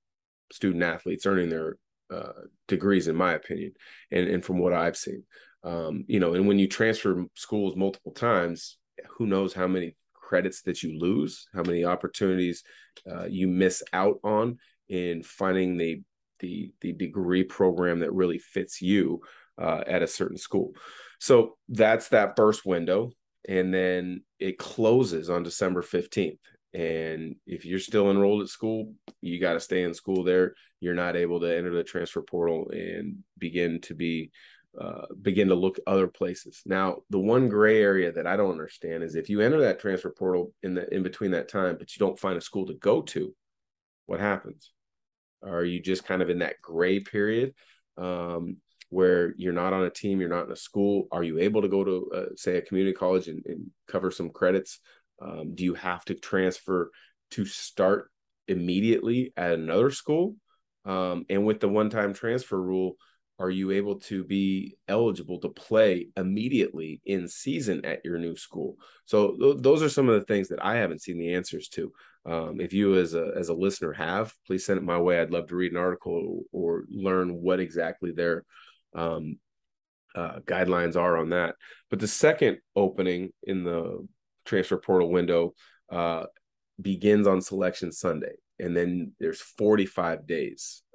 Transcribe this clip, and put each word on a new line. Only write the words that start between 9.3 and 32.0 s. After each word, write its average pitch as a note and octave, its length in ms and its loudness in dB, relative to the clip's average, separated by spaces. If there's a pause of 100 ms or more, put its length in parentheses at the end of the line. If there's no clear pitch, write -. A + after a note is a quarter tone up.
how F#2 100 0
many F#2 300 -2 (320)
credits F#2 360 0
that F2 200 -4
you D#2 140 -6
lose, E2 360 0 (200)
how F2+ 100 -4
many F2 200 0
opportunities, F2+ 800 -2 (480)
uh, F2 180 -10
you F#2 180 0
miss F#2 440 2
out F#2+ 320 2
on A2 340 0 (320)
in F2 340 -4
finding F#2 540 0
the, E2 240 -2 (380)
the, F2+ 320 -8 (100)
the E2+ 120 -6
degree F#2 500 0
program F2+ 560 2
that E2 140 0
really F2+ 260 2
fits - 420 -8
you, F#2 400 4 (360)
uh, E2 280 0
at F2 180 0
a E2 40 2
certain - 300 -6
school. - 360 -2 (460)
So A2+ 380 6 (120)
that's A2 400 4
that G#2 260 4
first G#2+ 300 4
window. F#2 460 0 (360)
And F#2 260 0
then F2+ 500 0 (160)
it F#2+ 180 -4
closes A2 720 2
on F2 140 0
December F2+ 380 -2
fifteenth. F2 580 -2 (340)
And D#2+ 600 -4 (100)
if F2 200 -12
you're F#2+ 240 -4
still G2+ 200 4
enrolled G2+ 320 4
at F#2 160 -6
school, A2 360 -4 (280)
you F2 180 -6
gotta E2+ 200 0
stay F2+ 240 -2
in E2+ 100 -2
school F#2 300 -2
there. F2+ 320 2 (240)
You're F2 160 -4
not F2 200 -2
able F2 260 0
to E2+ 140 0
enter F2 180 -4
the E2+ 100 -2
transfer E2+ 400 -8